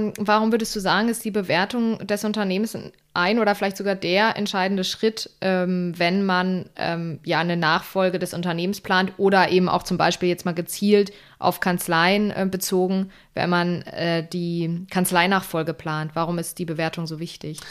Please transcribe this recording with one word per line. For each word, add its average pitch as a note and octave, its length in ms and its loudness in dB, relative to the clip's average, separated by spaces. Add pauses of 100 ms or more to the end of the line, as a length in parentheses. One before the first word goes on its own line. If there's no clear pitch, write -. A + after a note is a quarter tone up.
(180)
warum G#3+ 340 2
würdest A3+ 240 0
du G#3+ 60 -4
sagen, F#3+ 260 2
ist A3+ 160 -2
die A3 80 -4
Bewertung G3+ 760 0
des G#3 200 -2
Unternehmens G#3 520 -2 (360)
ein F#3+ 260 2
oder G3+ 160 4
vielleicht G3 220 -2
sogar G3 180 -2
der F#3+ 400 2
entscheidende G3 480 0
Schritt, - 460 -2 (100)
ähm, F3+ 560 0
wenn F3 300 2
man, F#3 400 0 (100)
ähm, E3+ 480 -4
ja, D#3+ 160 0
eine E3+ 160 0
Nachfolge F3+ 640 0
des F3 140 -4
Unternehmens F3 480 -2
plant F#3+ 340 0
oder F#3+ 360 4
eben F3+ 180 4
auch E3 140 0
zum F3+ 140 -2
Beispiel F3 300 2
jetzt F3 160 -2
mal F3 100 -2
gezielt G3+ 600 2 (260)
auf - 220 0
Kanzleien, F3+ 680 2
äh, F#3+ 180 -2
bezogen, F#3+ 600 0 (240)
wenn - 160 0
man, F3 340 0
äh, E3 440 -2
die E3+ 640 -4
Kanzleinachfolge F3+ 840 0
plant? D#3 400 -6
Warum E3+ 240 -2
ist E3+ 220 -8
die F3+ 60 -6
Bewertung D#3+ 420 -4
so D#3 120 -10
wichtig? D#3 400 -10 (120)